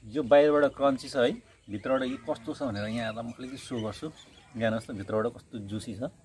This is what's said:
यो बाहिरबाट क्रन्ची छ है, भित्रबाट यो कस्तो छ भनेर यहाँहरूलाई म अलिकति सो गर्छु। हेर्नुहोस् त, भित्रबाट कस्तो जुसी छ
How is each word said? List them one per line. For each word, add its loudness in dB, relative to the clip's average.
यो -2
बाहिरबाट 8
क्रन्ची 2
छ -4
है, 4
भित्रबाट 0
यो -4
कस्तो -8
छ -8
भनेर -4
यहाँहरूलाई -6
म -10
अलिकति -12
सो -6
गर्छु। -6
हेर्नुहोस् 0
त, -14
भित्रबाट -2
कस्तो -14
जुसी -8
छ -8